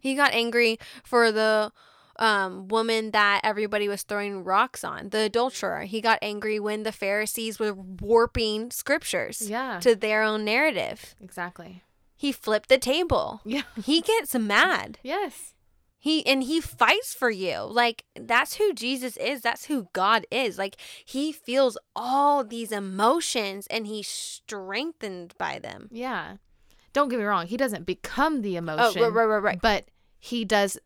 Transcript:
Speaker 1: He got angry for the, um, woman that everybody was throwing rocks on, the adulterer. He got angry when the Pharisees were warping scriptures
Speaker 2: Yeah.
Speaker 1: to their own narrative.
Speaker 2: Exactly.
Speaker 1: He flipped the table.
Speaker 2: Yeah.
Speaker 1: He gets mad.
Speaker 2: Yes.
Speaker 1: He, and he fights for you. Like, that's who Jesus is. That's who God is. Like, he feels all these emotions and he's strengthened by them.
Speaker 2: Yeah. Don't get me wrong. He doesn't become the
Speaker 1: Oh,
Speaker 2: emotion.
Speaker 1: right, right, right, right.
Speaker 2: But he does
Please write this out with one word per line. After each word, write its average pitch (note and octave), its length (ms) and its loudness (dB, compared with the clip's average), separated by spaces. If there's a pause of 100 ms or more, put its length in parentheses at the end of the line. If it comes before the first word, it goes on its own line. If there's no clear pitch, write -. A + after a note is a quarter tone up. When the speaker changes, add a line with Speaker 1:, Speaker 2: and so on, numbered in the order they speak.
Speaker 1:
He C4+ 120 -2
got C#4 200 4
angry A#3 440 2 (240)
for A#3 300 4
the, G#3+ 400 2 (440)
um, F#3+ 520 0
woman A3 440 0
that G3+ 300 4
everybody G#3 460 0
was G3+ 140 -4
throwing G3+ 420 -6
rocks G3 400 0
on, - 260 -8
the G#3+ 100 0
adulterer. G#3+ 640 -2
He G3+ 180 -6
got A3+ 180 4
angry G#3 400 -4
when G#3 220 -4
the G#3+ 100 -4
Pharisees G#3+ 680 -4
were G#3+ 140 -2
warping G#3+ 960 0
scriptures - 800 -2
Speaker 2:
Yeah. A3+ 320 -4
Speaker 1:
to A#3 140 6
their G#3+ 280 2
own G#3+ 220 0
narrative. A3+ 760 0
Speaker 2:
Exactly. F3+ 600 -14 (340)
Speaker 1:
He C#4 160 -2
flipped G#3+ 360 -2
the C4 80 8
table. C#4 680 0
Speaker 2:
Yeah. C4+ 160 -4 (200)
Speaker 1:
He D#4+ 200 2
gets A4 320 0
mad. A3 680 2
Speaker 2:
Yes. E4+ 520 -6 (440)
Speaker 1:
He, D#4 280 0
and C4+ 160 2
he D4+ 180 0
fights F4 540 2
for B3 160 0
you. F#3 300 -2
Like, A#3 440 0 (100)
that's A#3+ 420 0
who G#4 180 2
Jesus B3 420 -4
is. B3+ 240 -4
That's - 260 -4
who B3+ 280 -4
God G3+ 360 2
is. A#3+ 280 -2
Like, G3 180 -6 (260)
he D4 300 -4
feels B3+ 460 0 (180)
all C#4 480 2
these A3 280 -8
emotions G3+ 960 0
and A3 180 -4
he's G#3 220 -8
strengthened G3 1300 -10
by E3 200 -4
them. - 320 -14
Speaker 2:
Yeah. A3+ 460 -8 (560)
Don't F#3+ 160 2
get B3 100 -2
me G#3+ 60 0
wrong. F#3+ 220 2
He G3 100 -6
doesn't G#3 300 -2
become C#4 560 0
the G3 140 -2
Speaker 1:
Oh, - 20 -4
Speaker 2:
emotion. F3 440 2
Speaker 1:
right, A3+ 100 4
right, A3+ 120 4
right, G#3+ 180 2
right. G3 200 0
Speaker 2:
But G#3 240 2 (320)
he A#3+ 260 -4
does G3+ 420 2